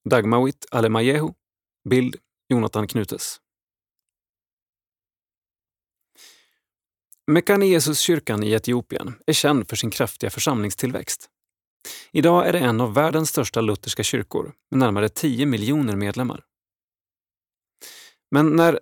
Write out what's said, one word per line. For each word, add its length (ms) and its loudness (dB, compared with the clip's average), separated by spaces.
Dagmawit 600 2
Alemayehu. 600 0
Bild 280 0
Jonathan 400 -2
Knutes. 520 -8
Mekane 400 4
Jesuskyrkan 760 0
i 100 0
Etiopien 760 -4
är 60 0
känd 360 2
för 80 -6
sin 140 -4
kraftiga 400 -4
församlingstillväxt. 1000 -4
Idag 340 4
är 60 0
det 60 0
en 220 2
av 140 -2
världens 360 0
största 300 -2
lutherska 420 -4
kyrkor 520 -4
med 80 0
närmare 300 2
tio 380 -2
miljoner 500 -2
medlemmar. 480 -6
Men 260 4
när 260 4